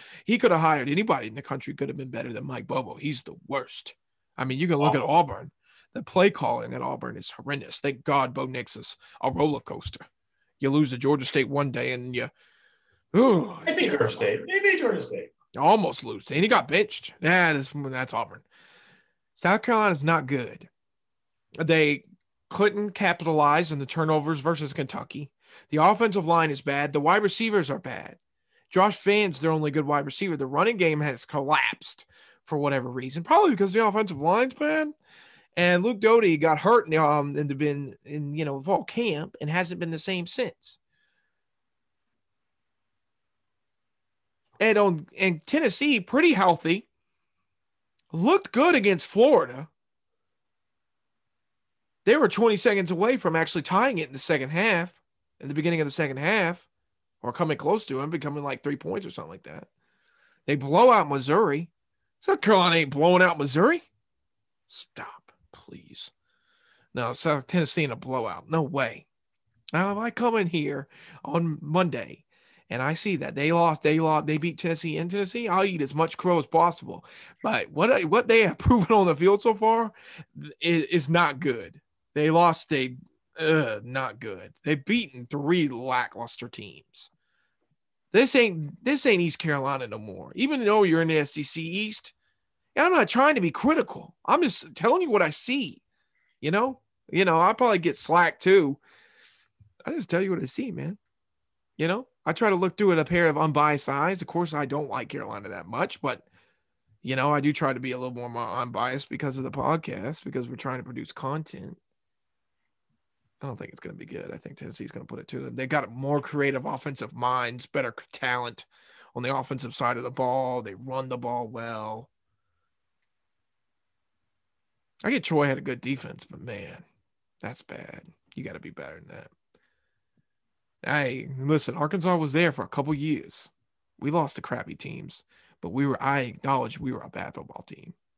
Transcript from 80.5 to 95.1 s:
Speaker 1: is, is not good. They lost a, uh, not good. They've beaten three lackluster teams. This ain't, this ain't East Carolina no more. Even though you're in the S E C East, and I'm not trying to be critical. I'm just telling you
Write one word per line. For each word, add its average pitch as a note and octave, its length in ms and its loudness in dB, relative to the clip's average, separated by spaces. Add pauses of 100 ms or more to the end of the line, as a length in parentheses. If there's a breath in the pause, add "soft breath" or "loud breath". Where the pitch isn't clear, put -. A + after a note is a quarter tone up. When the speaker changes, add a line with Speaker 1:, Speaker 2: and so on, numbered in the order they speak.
Speaker 1:
is, E3 220 2
is D#3 260 0
not D#3+ 300 4
good. A#2 400 -4 (340)
They D3+ 160 2
lost E3 420 4
a, C3 240 -2 (420)
uh, D#3 460 2
not B2 340 -6
good. G2 340 -12 (120)
They've D3+ 200 -2
beaten C#3 460 -4
three D3 380 0
lackluster B2 800 -6
teams. - 640 -20 (1040)
This B3 220 6
ain't, F3 480 2
this C4+ 220 0
ain't G#3 160 4
East E3+ 180 0
Carolina C#3 480 -2
no A2 120 -10
more. - 360 -14
Even C4+ 300 0
though G#3+ 180 6
you're E3 200 6
in E3 60 2
the D#3+ 100 2
S C#3+ 180 -2
E D3 60 -4
C D#3+ 200 -8
East, G3+ 520 -6 (600)
and D#4 120 4
I'm F#4 60 4
not C4+ 160 4
trying C#4 260 4
to A#3+ 80 0
be E3+ 80 2
critical. - 760 -2
I'm D4+ 180 4
just F#3+ 320 -2
telling C4 280 2
you D#4 80 -2